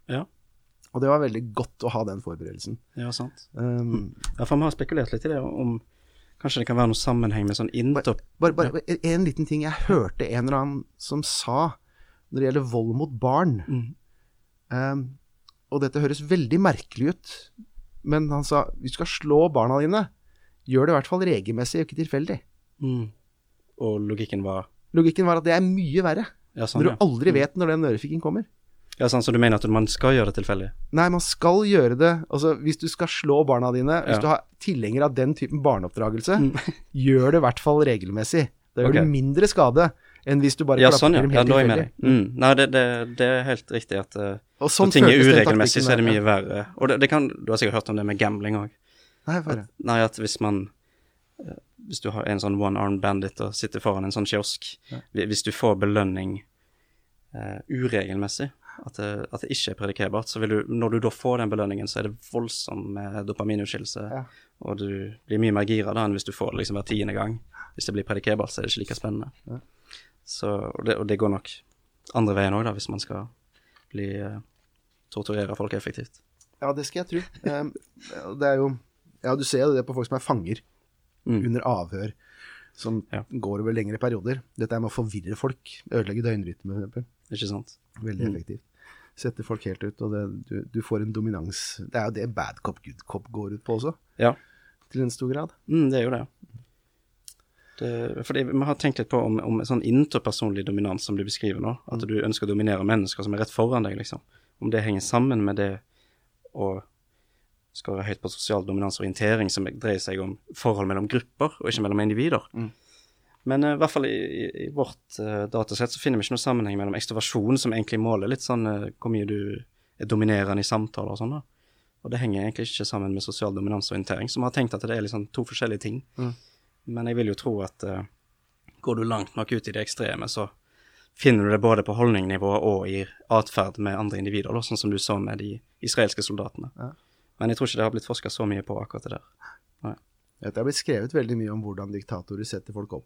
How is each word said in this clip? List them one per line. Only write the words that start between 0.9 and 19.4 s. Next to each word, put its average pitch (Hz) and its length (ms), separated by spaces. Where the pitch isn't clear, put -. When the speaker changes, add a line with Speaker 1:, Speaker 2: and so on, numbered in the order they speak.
Speaker 2:
Og 123 80
det 135 80
var 147 100
veldig 117 340
godt 107 320
å 117 60
ha 113 120
den 98 180
forberedelsen. 90 580
Speaker 1:
Ja, 123 160
sant. - 440
Speaker 2:
Ehm, 120 360
Speaker 1:
Mm. 104 240
Ja, 120 60
for 143 120
vi 147 60
har 156 80
spekulert 151 420
litt - 120
i 156 40
det, 151 80
om 123 420
kanskje 135 200
det 110 60
kan 120 100
være 120 100
noen 113 100
sammenheng 110 480
med 104 120
sånn 110 140
inntopp- 127 500
Speaker 2:
Bare, 165 140
bare, 151 180
bare - 160
Speaker 1:
Ja. 175 80
Speaker 2:
en, - 80
en 170 220
liten 156 220
ting 151 160
jeg 156 80
hørte 123 340
en 120 160
eller 139 100
annen 139 260
som 147 240
sa 143 540
når 135 80
det 131 140
gjelder 135 180
vold 113 240
mot 135 240
barn. 127 480
Speaker 1:
Mm. 123 280
Speaker 2:
Ehm, 135 320
og 139 100
dette 139 200
høres 143 200
veldig 147 380
merkelig 156 500
ut, - 420
men 151 260
han 143 140
sa, 143 220
«Hvis 127 140
du 170 80
skal - 20
slå 151 340